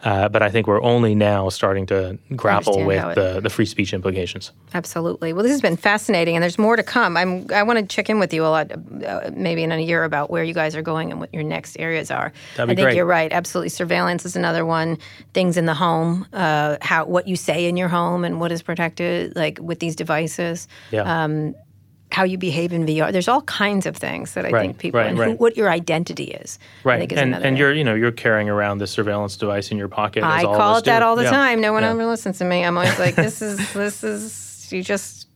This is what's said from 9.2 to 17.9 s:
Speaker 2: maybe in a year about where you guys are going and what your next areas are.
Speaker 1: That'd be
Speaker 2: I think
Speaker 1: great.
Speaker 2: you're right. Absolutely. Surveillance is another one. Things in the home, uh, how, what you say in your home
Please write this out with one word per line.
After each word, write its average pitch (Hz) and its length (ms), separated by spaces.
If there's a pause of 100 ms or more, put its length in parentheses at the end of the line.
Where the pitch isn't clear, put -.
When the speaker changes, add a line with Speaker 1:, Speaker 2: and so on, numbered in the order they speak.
Speaker 2:
maybe 170 300
in 165 80
a 160 80
year 165 240
about 147 260
where 170 140
you 165 100
guys 160 220
are 160 80
going 160 280
and 170 80
what 165 140
your 156 100
next 156 360
areas 165 320
are. 131 200 (240)
Speaker 1:
That'd 120 120
be 120 60
Speaker 2:
I - 20
think 139 120
Speaker 1:
great. 123 100
Speaker 2:
you're 175 80
right. 165 280
Absolutely. 170 360
Surveillance 175 560
is 180 100
another 170 280
one. 165 360 (340)
Things 180 240
in 165 80
the 160 80
home, 165 600
uh, 151 480
how, 165 240
what 180 220
you 185 80
say 170 320
in 175 100
your 180 100
home 175 380